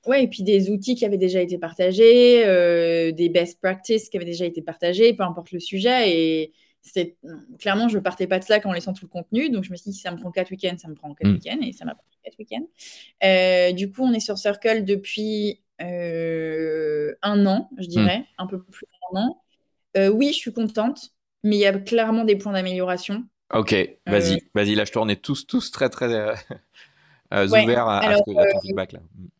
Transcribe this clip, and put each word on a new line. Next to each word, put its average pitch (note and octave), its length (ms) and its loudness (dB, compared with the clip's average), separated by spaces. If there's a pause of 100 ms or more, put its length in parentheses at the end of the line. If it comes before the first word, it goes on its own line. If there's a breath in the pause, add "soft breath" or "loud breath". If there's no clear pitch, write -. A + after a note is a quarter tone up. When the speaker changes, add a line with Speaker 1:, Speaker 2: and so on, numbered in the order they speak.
Speaker 1:
Ouais, C4 180 4
et A#3 40 0
puis A#3 140 -10
des G3 280 4
outils G#3 240 -2
qui A#3+ 100 -2
avaient G3+ 140 -2
déjà F#3 240 0
été F3 160 -4
partagés, A3+ 880 6
euh, E3+ 680 4
des E3+ 160 0
best F3 320 0
practices G3+ 480 -2
qui - 80 -10
avaient F3 100 -6
déjà E3+ 180 -6
été E3+ 180 -6
partagés, F3+ 500 2
peu G#3+ 120 -4
importe E3+ 280 -8
le F3+ 80 -8
sujet. G3+ 560 0
Et D#3+ 360 0 (300 soft breath)
c'est, E3+ 340 -6 (420)
clairement, G#3+ 300 0
je G#3+ 100 0
partais F#3+ 280 -4
pas F#3 120 0
de F#3 60 -6
Slack G#3+ 220 2
en G3 60 -2
laissant F3 200 -6
tout F#3+ 120 -12
le E3+ 60 -20
contenu. A3+ 400 -4
Donc, G3+ 140 -2
je F#3+ 60 -14
me F3 60 -12
suis G3+ 140 -12
dit, G3 60 -10
si - 60 -18
ça F#3 80 -8
me F3 80 -10
prend F3 120 -12
quatre F#3 200 -4
week-ends, F#3 280 -6
ça E3 100 -20
me D#3 60 -14
prend D3 200 -18
quatre G3 160 0
Speaker 2:
Mm. - 20 4
Speaker 1:
week-ends G3 300 -4
et - 100 -6
ça - 120 -20
m'a D#2 100 -10
pris - 120 -20 (180)
quatre - 140 -18
week-ends. A3+ 280 -12 (580 loud breath)
Euh, F#3 480 4
du G3 200 -6
coup, B3 120 -6
on B3+ 80 2
est A3 80 0
sur G3+ 180 -6
Circle G#3+ 460 -2
depuis, G#3 760 -4 (220)
euh, D#3+ 1400 -4
un G3+ 240 2
an, G3 320 0
je F#3 80 -10
Speaker 2:
Mm. - 20 -16
Speaker 1:
dirais, G#3 360 0 (140)
un F#3 80 -10
peu F#3 160 -10
plus - 240 -20 (260)
d'un F#3 80 -4
an. B3+ 220 -4 (540)
Euh, G3 120 4
oui, A3 240 2
je - 60 -6
suis A#3 140 -10
contente, A3+ 640 -4 (300)
mais G#3 120 2
il G3+ 40 2
y G3+ 60 4
a G3 120 2
clairement A3 460 0
des G#3 120 4
points G3+ 160 -6
d'amélioration. F#3 720 -4 (300)
Speaker 2:
Ok, - 200 0 (340)
Speaker 1:
Euh, - 20 -8
Speaker 2:
vas-y, F#2 320 2 (120)
vas-y, G#2 200 2
lâche-toi, G#2 280 -2
on A2 60 0
est G2+ 140 -4
tous, - 240 -6
tous - 240 -4
très, - 180 -2
très, A#2+ 240 -4
euh, G#2+ 220 -2
<laughs> - 1000 -16
euh, G2 160 2
Speaker 1:
Ouais, A3 140 6
Speaker 2:
ouverts A#2 240 2
à, G2+ 120 2
à G#3 140 2
ce G#3 40 4
Speaker 1:
alors, G3+ 40 4
Speaker 2:
que, G3+ 160 -2
à D3+ 80 6
ton - 120 0
Speaker 1:
euh, - 20 -2
Speaker 2:
feedback, F#3+ 320 -8
là. F#2 80 -18 (160)
Mm. F#2 100 -20 (140)